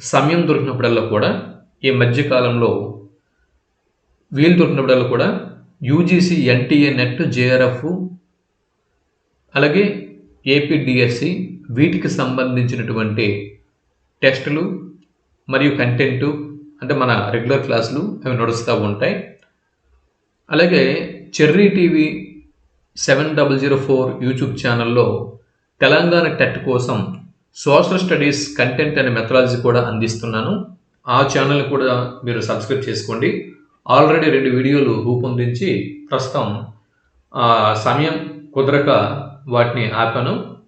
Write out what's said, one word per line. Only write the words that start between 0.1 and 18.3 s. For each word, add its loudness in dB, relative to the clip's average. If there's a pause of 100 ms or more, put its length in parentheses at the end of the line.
సమయం 2
దొరికినప్పుడల్లా 0 (100)
కూడా, 2 (560)
ఈ 4 (120)
మధ్యకాలంలో 2 (1700)
వీలు 6
దొరికినప్పుడల్లా 2
కూడా 0 (600)
యూజీసీ 4 (160)
ఎన్టీఏ 4 (120)
నెట్, -2 (140)
జేఆర్ఎఫ్, 2 (1700)
అలాగే 4 (680)
ఏపీ 2 (100)
డిఎస్సి 0 (480)
వీటికి 0
సంబంధించినటువంటి -2 (960)
టెస్టులు 0 (880)
మరియు 2 (100)
కంటెంట్, 0 (540)
అంటే -2
మన 2 (220)
రెగ్యులర్ 0
క్లాసులు -2 (220)
అవి -2